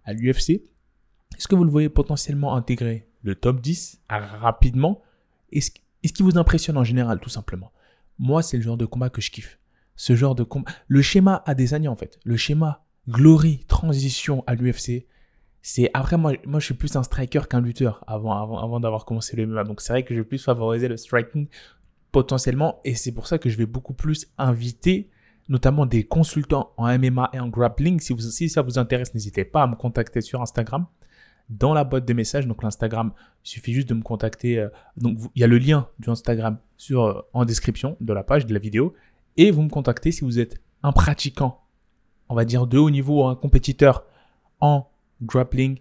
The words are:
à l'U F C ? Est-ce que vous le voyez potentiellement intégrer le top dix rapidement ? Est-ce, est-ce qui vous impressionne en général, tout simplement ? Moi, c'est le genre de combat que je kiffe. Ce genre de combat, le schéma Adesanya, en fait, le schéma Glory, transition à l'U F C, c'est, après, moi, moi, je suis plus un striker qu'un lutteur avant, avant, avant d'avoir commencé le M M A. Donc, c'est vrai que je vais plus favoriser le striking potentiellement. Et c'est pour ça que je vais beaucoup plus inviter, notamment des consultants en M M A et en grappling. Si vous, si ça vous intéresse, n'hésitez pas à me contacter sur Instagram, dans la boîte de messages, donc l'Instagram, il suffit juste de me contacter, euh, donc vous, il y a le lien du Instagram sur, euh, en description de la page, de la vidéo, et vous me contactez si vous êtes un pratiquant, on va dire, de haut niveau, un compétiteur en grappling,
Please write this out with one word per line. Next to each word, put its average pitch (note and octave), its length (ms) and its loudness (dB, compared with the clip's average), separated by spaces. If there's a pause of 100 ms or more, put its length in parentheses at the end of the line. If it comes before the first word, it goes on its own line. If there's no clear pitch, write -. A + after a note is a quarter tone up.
à G#2 100 -10
l'U A#2+ 200 0
F - 60 0
C ? F3+ 240 0 (720)
Est-ce - 100 -10
que G3 80 4
vous F3 80 6
le E3 60 4
voyez D3+ 200 2
potentiellement C#3+ 680 -2
intégrer A#2 520 -4 (140)
le G2+ 140 -6
top B2 260 0
dix D#3+ 480 -8
rapidement ? A#2 920 2 (500)
Est-ce, - 200 -2 (300)
est-ce - 100 -2
qui - 120 0
vous F3+ 160 6
impressionne D#3+ 380 2
en B2+ 60 2
général, A#2 360 0
tout - 100 -16
simplement ? F#2+ 420 -12 (460)
Moi, C#3 240 0
c'est D3 160 -4
le A2+ 60 -2
genre A#2 140 -4
de A#2 80 -2
combat B2+ 240 -4
que - 120 -8
je - 80 -6
kiffe. - 300 -18 (360)
Ce - 200 2
genre C3+ 180 4
de A#2+ 100 -2
combat, - 280 -8 (160)
le C#3 160 6
schéma F#3+ 420 4
Adesanya, C#3 460 0
en A2+ 40 -6
fait, - 280 -16
le A#2 120 -2
schéma D3+ 480 -2 (240)
Glory, D3+ 600 6
transition C#3 800 0
à B2 80 0
l'U A#2+ 180 0
F - 60 -8
C, B2 280 -8 (540)
c'est, - 320 0
après, C3+ 240 0
moi, D#3 160 2 (120)
moi, D3 140 -2
je - 60 -4
suis - 80 -4
plus C#3+ 220 -4
un C3 80 0
striker C3 460 -2
qu'un B2 120 0
lutteur A#2+ 460 -2
avant, G#2+ 240 -6
avant, G#2+ 280 -6
avant A#2 200 -6
d'avoir A2 260 -4
commencé A2+ 320 -8
le A2+ 60 -2
M A2 80 -4
M A2 60 -6
A. G#2 60 -2
Donc, G#2 180 -8
c'est - 120 -6
vrai B2+ 100 0
que A#2+ 120 -6
je A2+ 60 -2
vais G#2+ 40 -4
plus C3+ 180 -8
favoriser A#2 440 -2
le A#2 100 -6
striking B2 500 -2 (640)
potentiellement. C3 760 0
Et C3 100 -2
c'est B2 160 -6
pour - 160 -10
ça E3 100 -2
que B2+ 120 0
je G#2+ 80 -2
vais A2+ 80 0
beaucoup B2+ 280 -8
plus D3+ 340 -4 (100)
inviter, B2+ 720 -2 (380)
notamment C#3 380 2
des A2+ 200 0
consultants D3+ 720 0
en A#2 100 0
M B2+ 160 2
M B2+ 160 2
A B2+ 140 0
et C3 60 -8
en B2 100 -6
grappling. B2 500 0
Si - 140 -4
vous, A2+ 80 -6
si A2+ 280 -4
ça D3+ 120 0
vous B2 180 -2
intéresse, B2 340 -2
n'hésitez G#2 320 -4
pas D3+ 180 0
à B2+ 40 2
me A#2 80 -2
contacter A#2 460 -4
sur B2 200 -6
Instagram, B2 440 -4 (640)
dans A#2+ 240 2
la D3+ 100 2
boîte C3 220 -2
de A#2+ 80 0
messages, A#2+ 320 -2
donc A#2 160 -6
l'Instagram, A2 500 -4 (320)
il - 60 -18
suffit A#2 240 -8
juste B2+ 160 -2
de A#2 60 0
me A2+ 80 -4
contacter, A#2 560 -4
euh, G#2 100 -4 (280)
donc A#2+ 200 -2
vous, A2+ 160 -12
il B2 80 0
y - 20 4
a A#2 40 8
le A#2+ 100 8
lien C3+ 400 2
du A#2 140 -6
Instagram A2+ 480 -2 (180)
sur, B2+ 240 -2
euh, G#2+ 200 0 (120)
en B2 100 2
description A#2 580 -4
de A2 120 -2
la G2 100 -4
page, C3+ 220 2
de A2 80 -4
la G#2 60 0
vidéo, A2 340 -2 (420)
et F#3+ 140 2
vous D#3 140 2
me D3+ 60 -2
contactez C#3+ 420 -4
si - 120 -6
vous A#2+ 140 -4
êtes - 240 -6 (220)
un C#3+ 80 0
pratiquant, - 760 0 (600)
on B2 80 -6
va A#2+ 100 2
dire, B2 220 0
de B2 100 2
haut D3+ 140 6
niveau, C#3 340 2
un B2+ 100 0
compétiteur C3+ 680 4 (540)
en D3 320 2 (320)
grappling, C3 580 0